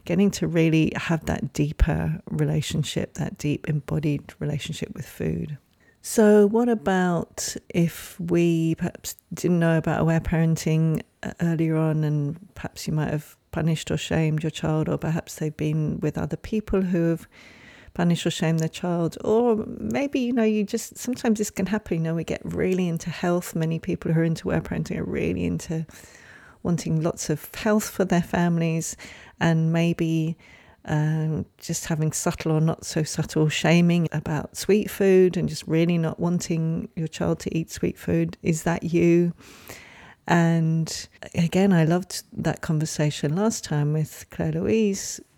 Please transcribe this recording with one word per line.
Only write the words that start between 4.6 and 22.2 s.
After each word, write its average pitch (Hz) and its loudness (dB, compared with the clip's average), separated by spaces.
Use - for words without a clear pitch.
with - -10
food. 160 -6
So 208 6
what 233 2
about 185 0
if - -2
we 170 2
perhaps - -6
didn't 175 2
know 165 6
about 160 0
aware 160 4
parenting, 160 2
uh, - -8
earlier 165 2
on, 156 2
and 147 -2
perhaps - -12
you 156 -2
might 156 0
have - -6
punished 160 -2
or 151 -2
shamed 156 0
your 160 -2
child, 156 -2
or 147 -2
perhaps - -4
they've 156 -6
been 156 -2
with 151 -4
other 151 -6
people 208 -2
who 175 0
have 165 -4
punished 170 0
or 165 0
shamed 160 0
their 160 -2
child, 170 -4
or 220 2
maybe, 262 -4
you 240 -2
know, 233 2
you 214 2
just, - -6
sometimes 240 -2
this 214 -2
can 190 -4
happen, 196 -2
you 160 0
know, 165 -2
we 165 -4